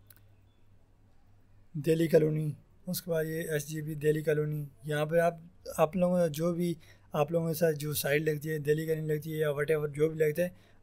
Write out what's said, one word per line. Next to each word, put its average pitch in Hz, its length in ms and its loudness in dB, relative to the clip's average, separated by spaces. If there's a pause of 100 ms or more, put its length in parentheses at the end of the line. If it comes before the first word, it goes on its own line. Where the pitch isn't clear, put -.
(1800)
दिल्ली 160 320 0
कॉलोनी, 156 480 2 (320)
उसके 180 220 -6
बाद 160 160 -2
ये 160 240 -6
एसजीपी 151 440 -4
दिल्ली 151 280 2
कॉलोनी। 151 460 0 (180)
यहाँ 151 200 -2
पे 165 120 2
आप, 170 240 2 (360)
आप 160 180 2
लोगों 180 220 4
का 175 100 4
जो 160 240 0
भी 170 240 -2 (380)
आप 151 180 0
लोगों 165 160 0
के 165 60 0
साथ 165 180 2
जो 147 220 -4
साइट 143 280 0
लगती 151 260 -2
है, 156 100 -2
दिल्ली 151 280 0
कॉलोनी 156 200 -2
लगती 156 240 -4
है 156 80 -4
या 156 100 2
whatever 147 400 0
जो 147 200 2
भी 160 100 -6
लगता 156 240 2
है, 180 140 -4 (260)